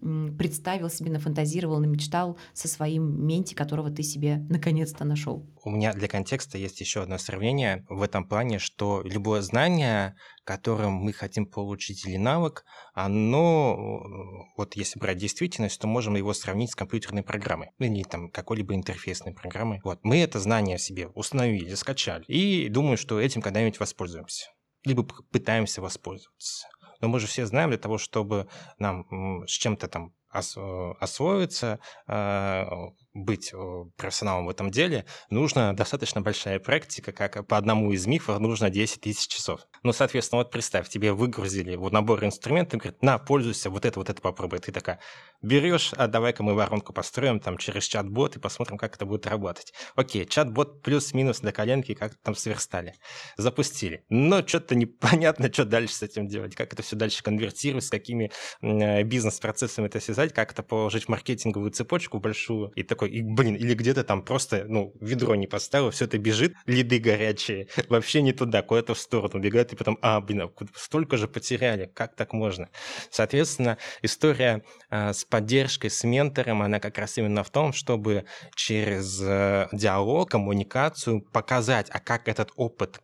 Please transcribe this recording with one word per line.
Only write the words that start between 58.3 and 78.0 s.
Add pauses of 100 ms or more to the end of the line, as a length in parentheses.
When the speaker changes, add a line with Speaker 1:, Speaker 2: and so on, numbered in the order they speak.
Speaker 2:
м,
э,
бизнес-процессами
это
связать,
как
это
положить
в
маркетинговую
цепочку
большую.
И
такой,
и,
блин,
или
где-то
там
просто,
ну,
ведро
не
поставил,
всё
это
бежит, (120)
лиды
горячие,
<laughs>
вообще
не
туда,
куда-то
в
сторону
убегают,
и
потом,
а,
блин,
а
куда,
столько
же
потеряли,
как
так
можно? (420)
Соответственно, (240)
история, (280)
э,
с
поддержкой,
с
ментором,
она
как
раз
именно
в
том,
чтобы (320)